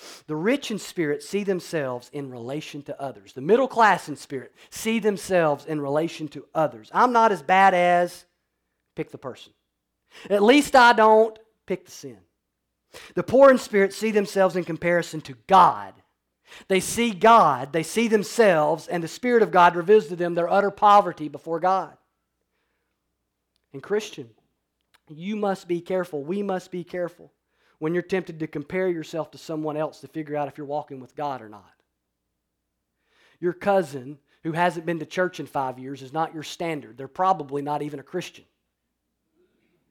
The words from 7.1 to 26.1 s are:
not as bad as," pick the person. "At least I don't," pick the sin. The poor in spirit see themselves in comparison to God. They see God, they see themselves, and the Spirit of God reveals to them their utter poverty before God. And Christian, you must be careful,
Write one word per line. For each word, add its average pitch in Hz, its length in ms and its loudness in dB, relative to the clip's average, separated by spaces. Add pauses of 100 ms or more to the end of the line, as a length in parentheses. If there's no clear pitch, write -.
not 226 200 4
as 160 100 -6
bad 190 320 4
as," 175 500 2 (720)
pick 156 160 -10
the 135 80 -18
person. - 360 -16 (760)
"At 202 140 2
least 277 320 4
I 240 180 8
don't," 220 460 4 (280)
pick 185 180 -8
the - 80 -20
sin. 113 320 -20 (920)
The 175 80 -4
poor 269 280 8
in 254 80 6
spirit 196 340 0
see 220 180 -4
themselves 196 460 0
in 175 80 -4
comparison 170 580 -4
to 135 120 -16 (120)
God. 127 480 4 (760)
They 190 100 2
see 233 320 -2
God, 160 640 4
they 165 100 -2
see 226 240 -2
themselves, 175 800 0
and 170 160 -6
the 160 60 -8
Spirit 240 340 2
of 175 80 0
God 175 240 6
reveals 180 320 4
to 175 100 -12
them 170 180 -4
their 170 140 -2
utter 196 220 2
poverty 196 580 4
before 160 300 -8
God. 180 380 -2 (1800)
And 135 100 -16
Christian, 185 500 -8 (760)
you 170 260 -10
must 202 320 -4
be 170 140 -4
careful, 175 420 -6